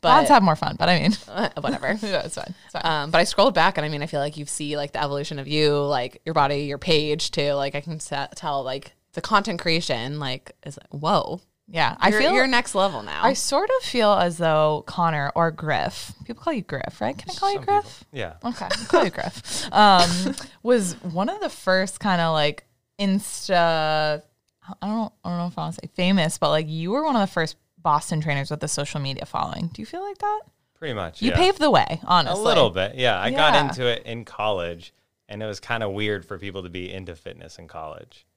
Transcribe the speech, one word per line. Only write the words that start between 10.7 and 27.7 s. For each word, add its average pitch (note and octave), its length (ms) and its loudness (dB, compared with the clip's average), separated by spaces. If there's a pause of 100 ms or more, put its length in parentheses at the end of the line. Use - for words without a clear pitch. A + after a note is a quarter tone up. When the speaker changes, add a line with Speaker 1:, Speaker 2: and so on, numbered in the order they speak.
Speaker 2:
like, - 120 -20 (120)
whoa. E3 380 0 (260)
Speaker 1:
Yeah, D#3+ 320 0
I F#3+ 120 4
Speaker 2:
You're, G#3+ 100 2
Speaker 1:
feel E4 120 4
Speaker 2:
you're C4 140 4
next A#3+ 300 2
level F#3 260 0
now. D#2 220 -8
Speaker 1:
I B3+ 80 6
sort D4+ 460 0
of B4+ 80 -6
feel G#3+ 260 4
as F3 260 2
though D#3 480 2
Connor D#3 480 -2
or E3 160 2
Griff, D3+ 640 -4 (120)
people - 200 -14
call E4 80 0
you A#3+ 100 -2
Griff, - 380 -8
right? C4 180 -4
Can - 120 -16
I - 40 -10
call G4 160 0
you G4+ 60 -2
Speaker 3:
Some G4 80 -6
people. G4+ 160 4
Speaker 1:
Griff? - 320 -14
Speaker 3:
Yeah. G#2 220 -8 (100)
Speaker 1:
Okay, A#3 260 -6
I'll G#3+ 160 -4
call E4 180 4
you F3+ 60 -2
Griff. - 580 -8
<laughs> - 40 -10
Um, F#3 640 6 (260)
was G#3+ 400 2
one F#3 260 -4
of G4+ 120 -6
the F4 100 -4
first F#3 480 -2
kinda, F3 320 0
like, D3+ 340 0 (360)
Insta, E3 1200 0 (600)
I F#3 40 -6
don't, G#3+ 260 -2 (120)
I - 40 -8
don't F3 100 -4
know F3 80 -4
if F3 120 -8
I D#3+ 40 -6
wanna D#3+ 100 -6
say - 220 -14
famous, F3+ 440 2
but, D3 120 2
like, D#3 180 0
you D#3+ 220 -4
were B3 140 -2
one C#4+ 120 0
of A3 40 2
the G3 120 2
first D#3+ 240 -4 (240)